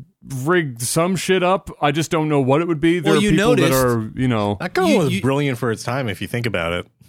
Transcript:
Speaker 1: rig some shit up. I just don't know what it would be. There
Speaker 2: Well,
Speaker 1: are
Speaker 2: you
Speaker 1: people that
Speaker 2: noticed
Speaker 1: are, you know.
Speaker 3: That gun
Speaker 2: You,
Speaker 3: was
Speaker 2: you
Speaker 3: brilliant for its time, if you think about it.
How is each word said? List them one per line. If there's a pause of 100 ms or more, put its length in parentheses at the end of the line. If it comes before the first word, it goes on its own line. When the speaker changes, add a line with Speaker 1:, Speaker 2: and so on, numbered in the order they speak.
(440)
Speaker 1:
rig
some
shit
up. (100)
I
just
don't
know
what
it
would
be.
There
Speaker 2:
Well,
Speaker 1:
are
Speaker 2:
you
Speaker 1:
people
that
Speaker 2:
noticed
Speaker 1:
are,
you
know.
Speaker 3:
That
gun
Speaker 2:
You,
Speaker 3:
was
Speaker 2:
you
Speaker 3:
brilliant
for
its
time,
if
you
think
about
it. (220)